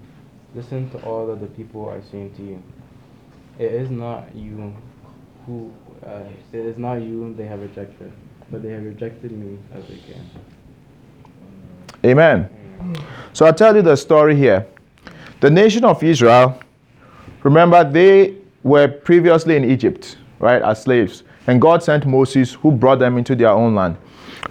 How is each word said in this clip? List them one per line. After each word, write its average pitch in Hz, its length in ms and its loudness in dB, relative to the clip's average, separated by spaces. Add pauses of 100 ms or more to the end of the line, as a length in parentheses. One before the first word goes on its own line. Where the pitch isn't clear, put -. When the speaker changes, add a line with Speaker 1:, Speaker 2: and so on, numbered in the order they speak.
(540)
Speaker 1:
"Listen 131 360 -14
to - 140 -20
all 113 220 -10
that 107 140 -12
the 104 60 -16
people 107 400 -18
are 101 240 -16
saying 98 260 -16
to 98 60 -20
you. 95 200 -18 (960)
It 113 140 -8
is 131 180 -8
not 117 440 -12
you 107 380 -16 (720)
who, 117 240 -16 (360)
uh, 104 140 -18 (320)
it 113 80 -12
is 113 180 -12
not 120 240 -10
you 113 320 -14
they 107 100 -14
have 104 160 -14
rejected, 98 500 -20 (400)
but 110 120 -16
they 110 80 -14
have 110 140 -16
rejected 113 480 -16
me 101 260 -18 (160)
as 95 120 -20
their 95 120 -20
king." - 320 -20 (1800)
Speaker 2:
Amen. 131 420 2 (840)
So - 100 2
I'll 160 80 6
tell 214 240 4
you 208 60 4
the 160 140 4
story 151 400 2
here. 110 300 2 (720)
The 139 100 4
nation 214 340 2
of 196 180 0
Israel, 127 560 2 (840)
remember, 170 420 4
they 190 520 4 (260)
were 143 260 2
previously 165 680 2
in 139 80 0
Egypt, 117 520 -4 (220)
right, 120 240 0
as 107 200 -4
slaves. 123 420 -2 (220)
And 127 140 2
God 165 220 4
sent 151 240 -2
Moses, 131 480 0
who - 160 0
brought 131 280 2
them 123 200 0
into 120 160 -4
their 117 160 2
own 110 240 2
land. 92 220 -4 (540)